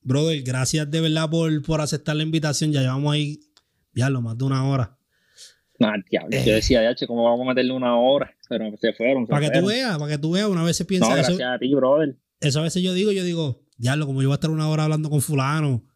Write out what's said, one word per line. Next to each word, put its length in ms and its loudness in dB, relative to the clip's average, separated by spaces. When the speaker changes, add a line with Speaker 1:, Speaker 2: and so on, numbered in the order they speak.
Speaker 1:
brother, 400 0
gracias 480 -2
de 120 -2
verdad 280 0
por, 340 0
por 180 0
aceptar 340 -4
la 80 -2
invitación. 480 -2
Ya 100 2
llevamos 320 0
ahí, 260 -4
diablo, 280 0
más 160 -6
de 80 -2
una 220 0
hora. 300 -2
Speaker 2:
Nah, 140 2
diablo. 260 -2
Speaker 1:
Eh. 100 0
Speaker 2:
Yo 80 6
decía, 280 4
"Diache, 240 0
¿cómo 200 -2
vamos 200 2
a 40 0
meterle 240 0
una 260 0
hora?". 340 2
Pero 280 -4
se 160 0
fueron, 340 0
se 40 -4
Speaker 1:
Pa' 80 2
que 80 0
tú 40 0
Speaker 2:
fueron. 80 2
Speaker 1:
veas, 300 -2
pa' 80 -6
que 100 -4
tú 140 -2
veas, 160 0
una 160 0
vez 120 0
se 100 -6
piensa 240 2
Speaker 2:
No, 80 2
Speaker 1:
eso. 100 2
Speaker 2:
gracias 220 -2
a 100 -4
ti, 160 0
brother. 400 2
Speaker 1:
Eso 200 0
a 40 -2
veces 180 -2
yo 120 -2
digo, 180 0
yo 120 -2
digo, 380 -4
"Diablo, 300 -2
¿cómo 160 -4
yo 60 2
voy 40 2
a 40 0
estar 120 -2
una 200 -2
hora 160 0
hablando 260 -2
con 100 6
fulano?". 600 0